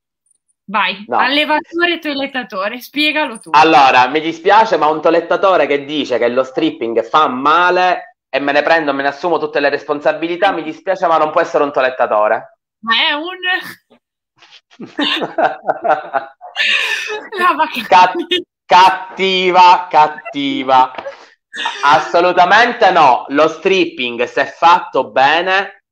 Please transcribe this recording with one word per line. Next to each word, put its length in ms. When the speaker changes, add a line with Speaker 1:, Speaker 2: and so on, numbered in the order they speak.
Speaker 1:
Vai, 380
Speaker 2:
No. 100
Speaker 1:
allevatore 800
e 20
toilettatore, 840
spiegalo 600
tu. 140
Speaker 2:
Allora, 540
mi 120
dispiace, 580
ma 80
un 160
toilettatore 640
che 180
dice 360
che 80
lo 160
stripping 580
fa 260
male 880
e 100
me 120
ne 100
prendo, 320
me 80
ne 60
assumo 320
tutte 200
le 100
responsabilità, 840
mi 100
dispiace, 460
ma 100
non 140
può 100
essere 220
un 80
toilettatore. 880
Speaker 1:
Ma 160
è 160
un 260
Speaker 2:
<laughs> 1500
Speaker 1:
No, 160
ma 140
che 180
Speaker 2:
Cat-, 280
cattiva, 1200
cattiva. 1040
Assolutamente 1080
no. 380
Lo 180
stripping, 760
se 220
fatto 640
bene 800